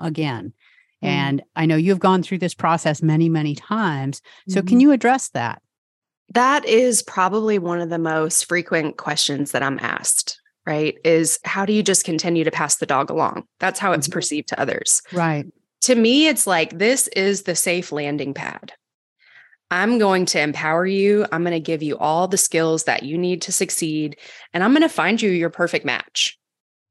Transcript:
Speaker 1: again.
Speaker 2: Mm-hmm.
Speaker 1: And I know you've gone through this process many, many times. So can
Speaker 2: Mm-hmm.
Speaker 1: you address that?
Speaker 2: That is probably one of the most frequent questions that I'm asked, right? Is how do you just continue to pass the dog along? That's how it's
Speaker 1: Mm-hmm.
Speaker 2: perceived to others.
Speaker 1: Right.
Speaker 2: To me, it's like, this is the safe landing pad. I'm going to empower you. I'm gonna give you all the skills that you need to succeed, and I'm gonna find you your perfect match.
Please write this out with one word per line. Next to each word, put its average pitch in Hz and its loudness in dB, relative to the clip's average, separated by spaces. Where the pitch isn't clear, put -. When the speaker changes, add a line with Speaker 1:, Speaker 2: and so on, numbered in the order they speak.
Speaker 1:
again. 147 -6
Speaker 2:
Mm-hmm. 143 -4
Speaker 1:
And 139 0
I 160 0
know 160 4
you've 175 2
gone 185 2
through 185 -6
this 175 -4
process 165 0
many, 160 2
many 151 -2
times. 147 -4
So 190 0
can 180 -6
Speaker 2:
Mm-hmm. 247 6
Speaker 1:
you 294 8
address 247 2
that? 117 -4
Speaker 2:
That 262 4
is 233 4
probably 208 0
one 175 -2
of 170 -4
the 170 -2
most 160 0
frequent 165 -2
questions 143 -2
that 131 0
I'm 139 -2
asked, - -4
right? 151 -2
Is 160 2
how 196 -2
do 208 0
you 214 4
just 190 0
continue 170 0
to 156 0
pass 147 -2
the 156 -4
dog 143 0
along? 160 -2
That's 185 -2
how 190 0
it's 147 0
Speaker 1:
Mm-hmm. 165 -10
Speaker 2:
perceived 151 -4
to - -4
others. - -2
Speaker 1:
Right. 160 0
Speaker 2:
To 247 4
me, 247 4
it's 285 0
like, 160 0
this 233 2
is 190 0
the 170 -4
safe 175 -2
landing 147 -4
pad. - -12
I'm 214 2
going 190 2
to 160 0
empower 156 0
you. 196 2
I'm 165 -2
gonna 170 -2
give 156 -4
you 147 -4
all 165 0
the 185 0
skills 160 0
that - -2
you 151 -6
need 180 -2
to 185 -10
succeed, 156 -4
and 175 0
I'm 240 4
gonna 311 4
find 208 0
you 208 2
your 170 0
perfect 170 -2
match. - -4